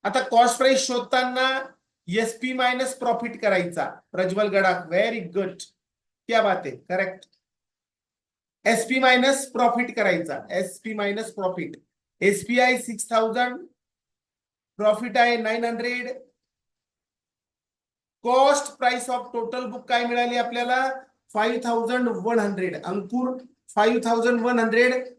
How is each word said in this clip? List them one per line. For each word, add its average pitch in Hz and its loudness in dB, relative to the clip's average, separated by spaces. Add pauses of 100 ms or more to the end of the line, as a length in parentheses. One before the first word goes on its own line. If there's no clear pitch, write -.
आता 202 0
कॉस्ट 240 4
प्राइस 262 4
शोधताना 254 -2 (600)
एसपी 226 -2
मायनस 254 -2
प्रॉफिट 233 -4
करायचा. 180 0 (280)
प्रज्वल 190 0
गडाख, 185 0
व्हेरी 220 0
गुड, 185 -6 (680)
क्या 226 2
बात 180 0
है, 135 -8 (180)
करेक्ट. 185 -4 (1400)
एसपी 226 2
मायनस 262 4
प्रॉफिट 240 0
करायचा, 180 -2 (100)
एसपी 190 -6
मायनस 208 -4
प्रॉफिट. 185 -6 (440)
एसपीआय 247 2
सिक्स 233 -8
थाउजंड, 247 0 (1120)
प्रॉफिट 214 2
आहे 240 4
नाईन 226 -2
हंड्रेड. 240 -6 (2250)
Cost 269 4
price 247 0
of 247 -2 (100)
total 240 -4
book - -12
काय 240 2
मिळाली 240 0
आपल्याला? 240 0 (520)
फाईव्ह 226 0
थाउजंड 233 0
वन 214 0
हंड्रेड. 185 -2
अंकुर, 233 -4 (380)
फाईव्ह 220 4
थाउजंड 233 2
वन 240 0
हंड्रेड. 240 2 (100)